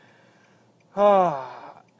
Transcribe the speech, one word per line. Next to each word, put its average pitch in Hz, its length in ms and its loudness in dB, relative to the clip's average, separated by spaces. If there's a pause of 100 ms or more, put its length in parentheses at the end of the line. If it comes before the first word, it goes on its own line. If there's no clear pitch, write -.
(960)
ah, 180 840 -2 (200)